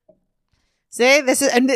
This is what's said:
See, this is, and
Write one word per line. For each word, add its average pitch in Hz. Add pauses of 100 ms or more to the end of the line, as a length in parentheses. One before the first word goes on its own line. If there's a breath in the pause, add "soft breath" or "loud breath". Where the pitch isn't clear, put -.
(920)
See, 269
this 254
is, 269
and 247